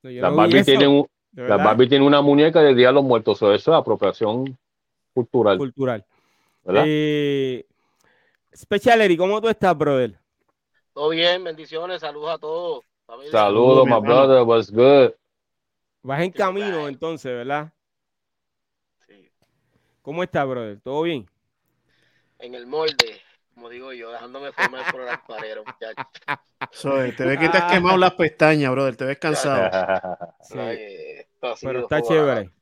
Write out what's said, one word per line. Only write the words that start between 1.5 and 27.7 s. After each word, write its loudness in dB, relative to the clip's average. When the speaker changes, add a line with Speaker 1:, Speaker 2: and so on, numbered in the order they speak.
Speaker 1:
verdad? 2
Speaker 2:
Barbie 4
tienen 4
una 4
muñeca 4
del 6
Día 6
de 4
los 4
Muertos. 0
So, 4
eso 0
es 4
apropiación -4
cultural. 0
Speaker 1:
Cultural. -6
Speaker 2:
¿Verdad? 0
Speaker 1:
Eh, -2
Special 0
Eri, 4
¿cómo -2
tú -2
estás, 0
brother? -2
Speaker 3:
Todo -4
bien, 0
bendiciones, -12
saludos -10
a -6
todos, -8
familia. -18
Speaker 2:
Saludos, 2
Speaker 4:
Saludos, 6
mi 0
Speaker 2:
my 4
Speaker 4:
hermano. 0
Speaker 2:
brother, 6
what's 2
good? 6
Speaker 1:
Vas -8
en -4
Speaker 3:
Sí, -14
Speaker 1:
camino, -4
Speaker 3:
ok. -8
Speaker 1:
entonces, -10
¿verdad? -8
Speaker 3:
Sí. -20
Speaker 1:
¿Cómo -10
estás, -4
brother? -10
¿Todo -6
bien? -6
Speaker 3:
En -20
el -18
molde, -6
como -20
digo -18
yo, -18
dejándome -16
formar -6
por -12
el -12
alfarero, -14
muchacho. -16
Speaker 4:
<laughs> -12
So, -4
eh, -4
te -8
ves -2
que 0
te 0
has 0
Speaker 1:
Ah. -4